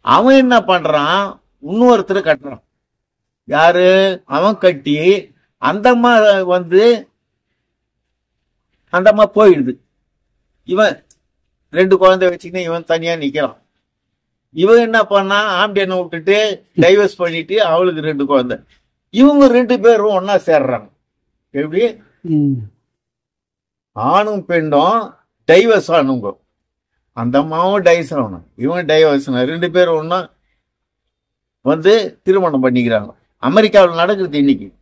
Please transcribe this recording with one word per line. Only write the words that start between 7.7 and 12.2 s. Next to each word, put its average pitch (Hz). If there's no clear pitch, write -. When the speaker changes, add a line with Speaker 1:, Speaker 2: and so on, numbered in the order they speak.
Speaker 1:
அந்த 185
அம்மா 208
போயிடுது. 165
இவன் 190
ரெண்டு 185
குழந்தை 185